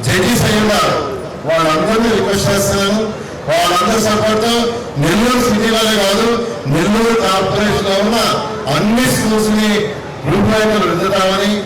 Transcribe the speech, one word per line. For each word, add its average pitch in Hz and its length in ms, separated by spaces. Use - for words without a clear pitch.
జడ్జీస్ 196 400
అయి 214 160
ఉన్నారు. - 320
వాళ్ళందరినీ 160 640
రిక్వెస్ట్ 196 340
చేస్తున్నాను, 196 500
వాళ్ళందరి 226 580
సపోర్ట్తో 214 460
నెల్లూరు 226 420
సిటీలోనే 220 580
కాదు, 226 240
నెల్లూరు 220 500
కార్పొరేషన్లో 196 800
ఉన్న 220 140
అన్ని 233 380
స్కూల్స్ని 214 580
రూపురేఖలు 208 600
దిద్దుతామని 190 600